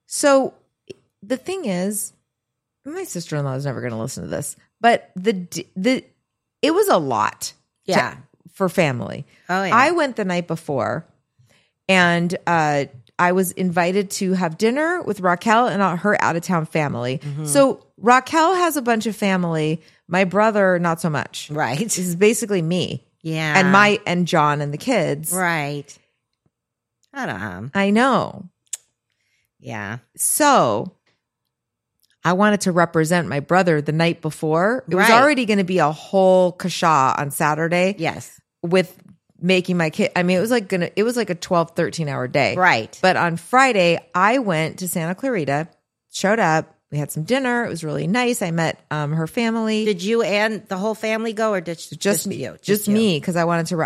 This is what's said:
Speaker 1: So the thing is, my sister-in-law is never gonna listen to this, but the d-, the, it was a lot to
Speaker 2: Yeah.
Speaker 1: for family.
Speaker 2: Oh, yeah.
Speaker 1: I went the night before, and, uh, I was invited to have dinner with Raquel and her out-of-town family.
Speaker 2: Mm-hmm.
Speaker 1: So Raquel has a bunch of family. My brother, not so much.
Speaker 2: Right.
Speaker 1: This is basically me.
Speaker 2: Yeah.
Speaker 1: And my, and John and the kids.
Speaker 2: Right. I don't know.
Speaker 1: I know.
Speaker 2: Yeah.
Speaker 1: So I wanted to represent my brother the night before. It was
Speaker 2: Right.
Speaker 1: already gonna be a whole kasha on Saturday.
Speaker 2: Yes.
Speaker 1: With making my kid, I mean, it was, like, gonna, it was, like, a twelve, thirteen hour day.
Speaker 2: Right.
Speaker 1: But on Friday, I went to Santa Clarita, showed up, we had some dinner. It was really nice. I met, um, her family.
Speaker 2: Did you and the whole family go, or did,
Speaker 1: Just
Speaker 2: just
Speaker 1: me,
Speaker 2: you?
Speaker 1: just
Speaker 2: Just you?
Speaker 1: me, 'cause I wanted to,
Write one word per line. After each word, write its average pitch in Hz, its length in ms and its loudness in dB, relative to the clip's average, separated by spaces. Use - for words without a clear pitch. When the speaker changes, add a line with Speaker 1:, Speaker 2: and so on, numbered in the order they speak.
Speaker 1:
So 277 460 2
the 226 160 -4
thing 359 280 -8
is, 196 480 -4
my 349 200 -10
sister-in-law 147 500 -6
is 139 100 -6
never 120 160 -8
gonna 117 180 -6
listen 113 240 -8
to 78 60 -10
this, - 260 -8
but 233 340 2
the 190 180 -2
d-, 180 420 -10
the, 233 280 -2
it 302 120 2
was 392 160 2
a 240 80 4
lot 113 560 -2
to 190 60 -6
Speaker 2:
Yeah. 123 240 0
Speaker 1:
for 190 160 -2
family. 139 560 -2
Speaker 2:
Oh, 185 140 0
yeah. 185 120 0
Speaker 1:
I 277 160 4
went 302 260 0
the 214 80 -4
night 175 220 -2
before, 135 580 -4
and, 175 480 4
uh, 151 400 2
I 180 120 2
was 185 200 0
invited 185 600 -2
to 185 220 -2
have 175 240 -2
dinner 311 460 0
with 196 180 -6
Raquel 214 460 2
and 180 320 0
her 202 220 0
out-of-town 165 440 0
family. 131 580 -4
Speaker 2:
Mm-hmm. 147 220 -8
Speaker 1:
So 151 400 2
Raquel 269 580 2
has 349 200 0
a 285 60 -2
bunch 226 240 -2
of 214 100 -4
family. 165 680 0
My 180 160 0
brother, 196 560 2
not 165 200 0
so 170 120 -2
much. - 400 -6
Speaker 2:
Right. 147 260 -2
Speaker 1:
This 208 220 -4
is 180 160 -4
basically 202 480 2
me. 160 420 -4
Speaker 2:
Yeah. 156 360 -2
Speaker 1:
And 185 140 4
my, 208 360 4
and 175 200 0
John 147 340 2
and 143 120 -6
the 147 60 -8
kids. 156 520 -2
Speaker 2:
Right. 156 540 -2
I 269 140 -6
don't 107 120 -6
know. 101 360 -8
Speaker 1:
I 196 160 2
know. 214 580 0
Speaker 2:
Yeah. 110 400 -10
Speaker 1:
So 185 800 2
I 170 80 2
wanted 208 280 2
to 185 100 0
represent 165 560 2
my 139 140 -4
brother 175 380 2
the 151 120 -4
night 165 300 0
before. 165 680 -2
It 165 60 0
was 202 120 4
Speaker 2:
Right. 233 140 8
Speaker 1:
already 269 240 2
gonna 202 180 2
be 180 140 -2
a 151 140 4
whole 185 600 2
kasha 160 640 2
on 143 120 -4
Saturday. 165 720 0
Speaker 2:
Yes. - 420 -8
Speaker 1:
With 170 340 0
making 180 340 2
my 165 140 0
kid, 196 260 -2
I 180 80 2
mean, 180 140 2
it 175 40 2
was, 226 100 -2
like, 226 180 0
gonna, 175 260 -2
it 202 80 2
was, 240 140 -2
like, 226 120 -2
a 180 60 -4
twelve, 170 360 -2
thirteen 160 360 -4
hour 127 220 -4
day. 147 260 2
Speaker 2:
Right. 160 460 2
Speaker 1:
But 180 160 4
on 170 180 0
Friday, 202 640 2
I 208 240 2
went 160 400 -2
to 185 80 -8
Santa 170 280 -4
Clarita, 160 520 -4
showed 208 260 0
up, 160 340 2
we 147 60 -6
had 147 140 -6
some 156 120 -8
dinner. 240 420 -2
It - 40 -8
was 160 140 -8
really 151 240 -4
nice. 240 340 0
I 175 100 -4
met, 165 280 -2
um, 147 220 -4
her 160 160 -2
family. 220 560 -2
Speaker 2:
Did 208 180 -2
you 226 200 0
and 208 480 -2
the 190 80 -4
whole 208 180 -2
family 220 380 -4
go, 220 180 -2
or 190 80 -2
did, 170 180 -8
Speaker 1:
Just - 220 -16
Speaker 2:
just - 280 0
Speaker 1:
me, 185 100 -6
Speaker 2:
you? 131 140 -8
Speaker 1:
just - 120 -20
Speaker 2:
Just 202 240 0
you? 202 60 2
Speaker 1:
me, 214 260 2
'cause 165 160 -4
I 170 80 2
wanted 165 240 0
to, 165 180 -2